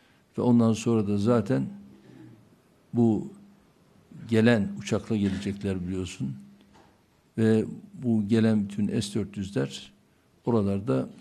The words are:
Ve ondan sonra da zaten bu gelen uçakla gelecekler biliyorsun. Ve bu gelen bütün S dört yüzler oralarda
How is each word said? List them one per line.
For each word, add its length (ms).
Ve 40
ondan 320
sonra 340
da 100
zaten 480
bu 400
gelen 380
uçakla 360
gelecekler 720
biliyorsun. 480
Ve 280
bu 240
gelen 420
bütün 300
S 200
dört 180
yüzler 540
oralarda 640